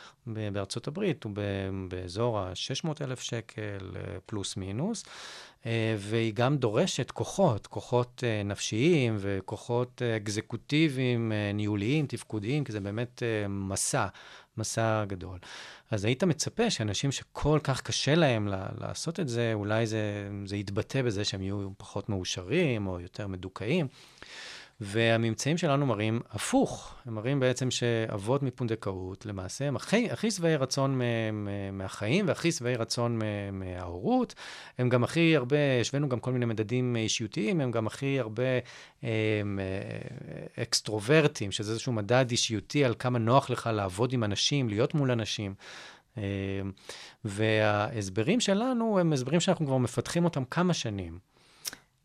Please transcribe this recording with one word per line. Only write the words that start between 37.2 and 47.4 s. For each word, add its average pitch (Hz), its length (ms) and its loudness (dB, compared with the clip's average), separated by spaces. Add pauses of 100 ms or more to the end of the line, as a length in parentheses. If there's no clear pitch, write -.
הם 127 100 2
גם 113 160 0
הכי 139 340 0
הרבה, 110 220 -2
אה, 127 160 2 (460)
אה, 107 1600 -2
אקסטרוברטים, 113 920 2
שזה 107 200 -4
איזשהו 113 200 -4
מדד 117 380 4
אישיותי 113 540 0
על 120 140 4
כמה 123 200 0
נוח 120 320 4
לך 117 220 -2
לעבוד 101 400 0
עם 120 120 0
אנשים, 120 440 0
להיות 107 260 2
מול 139 160 4
אנשים. 107 440 -2 (640)
אה, 107 40 -4 (1000)
וההסברים 107 1160 2